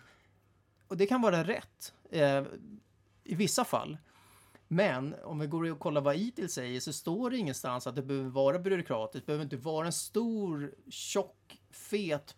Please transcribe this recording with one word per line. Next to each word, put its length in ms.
Och 100
det 100
kan 140
vara 220
rätt, 500
eh, 340
i 120
vissa 300
fall. 320
Men 560
om 160
vi 80
går 240
och 80
kollar 220
vad 140
itil 340
säger 300
så 140
står 360
det 80
ingenstans 500
att 80
det 80
behöver 260
vara 300
byråkratiskt. 680
Det 20
behöver 160
inte 140
vara 280
en 80
stor, 840
tjock, 720
fet 640